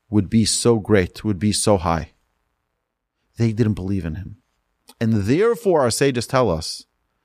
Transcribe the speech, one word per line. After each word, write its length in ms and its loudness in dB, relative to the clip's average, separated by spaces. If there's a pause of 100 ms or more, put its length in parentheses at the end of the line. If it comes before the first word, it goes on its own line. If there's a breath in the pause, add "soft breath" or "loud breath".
(100)
would 180 2
be 160 2
so 340 2
great, 460 0
would 140 -4
be 140 0
so 240 2
high. 340 -4 (1300)
They 160 0
didn't 220 0
believe 300 -6
in 120 -8
him. 220 -14 (640)
And 240 0
therefore, 580 2
our 80 2
sages 360 0
tell 240 0
us 360 -6 (380)